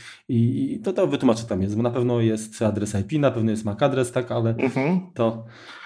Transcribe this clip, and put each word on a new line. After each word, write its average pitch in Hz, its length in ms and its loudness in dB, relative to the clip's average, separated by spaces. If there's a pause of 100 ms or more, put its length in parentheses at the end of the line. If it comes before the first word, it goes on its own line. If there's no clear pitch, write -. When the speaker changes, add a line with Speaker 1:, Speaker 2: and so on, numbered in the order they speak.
(280)
Speaker 1:
i, 120 460 2
i - 60 -8
to, 196 120 -2
to 190 140 2
wytłumaczę 131 380 2
tam 95 180 -2
jest, 101 140 -2
bo 113 60 0
na 120 80 0
pewno 120 300 0
jest 110 420 -2
adres 104 320 0
I 98 100 0
P, 156 140 -2
na 143 120 4
pewno 110 200 0
jest 107 140 -2
mac 104 180 -4
adres, 131 300 2
tak, 120 200 -4
ale 113 180 2
Speaker 2:
Mhm. 135 640 0
Speaker 1:
to 117 300 0 (420)